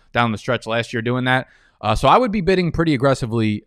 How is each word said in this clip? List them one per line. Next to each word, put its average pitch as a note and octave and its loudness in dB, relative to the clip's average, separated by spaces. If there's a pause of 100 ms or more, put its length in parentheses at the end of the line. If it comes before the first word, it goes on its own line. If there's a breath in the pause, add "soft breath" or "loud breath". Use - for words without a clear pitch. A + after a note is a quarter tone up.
(120)
down A#2+ 0
the G#2+ -4
stretch A#2+ -4
last A#2 -4
year A#2+ -4
doing B2 -4
that. B2+ 0 (320 soft breath)
Uh, G#2+ -2
so A#2+ 0
I D#3 8
would B3 0
be G3+ -2
bidding F3+ 0
pretty E3 0
aggressively, A#2 0